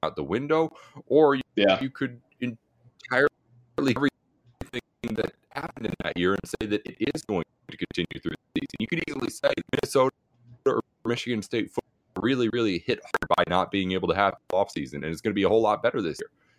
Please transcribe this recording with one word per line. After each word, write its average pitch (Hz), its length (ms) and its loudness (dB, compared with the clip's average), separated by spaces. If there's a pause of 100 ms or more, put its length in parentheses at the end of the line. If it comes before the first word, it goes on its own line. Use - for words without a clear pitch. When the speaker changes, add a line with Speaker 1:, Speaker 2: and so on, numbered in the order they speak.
Speaker 1:
out 78 140 -4
the 76 80 -4
window, 143 460 0 (360)
or 143 280 6
you, 131 80 -2 (140)
Speaker 2:
Yeah. 98 260 6
Speaker 1:
you 131 80 -4
could 123 280 -6 (220)
entirely - 880 -2 (480)
everything 139 340 2 (1000)
that 107 200 -4 (180)
happened - 360 -8
in - 160 -4
that - 140 -4
year 87 160 2
and 98 140 -2
say - 200 -6
that 104 200 -2
it - 280 -4
is 156 100 -8
going 90 200 -2 (260)
to - 60 -16
continue - 460 -6
through 85 100 -6
the - 280 -8
season. - 200 -8
You - 60 -4
could 170 200 -4
easily 135 220 -6
say - 240 -2 (200)
Minnesota - 420 2 (500)
or 131 160 2 (240)
Michigan 120 380 -2
State 110 260 -2
football - 140 -6 (400)
really, 123 260 2
really 107 300 2
hit - 240 -2
hard - 340 -2
by 87 140 4
not 87 200 2
being 95 220 0
able 92 160 0
to 92 60 4
have 98 200 4 (200)
off 95 160 2
season, 71 340 -8
and 80 80 -4
it's 80 80 -6
gonna 107 140 -2
be 98 80 2
a 95 80 6
whole 110 100 6
lot 107 220 2
better 120 180 2
this 82 180 -4
year. - 120 -12 (280)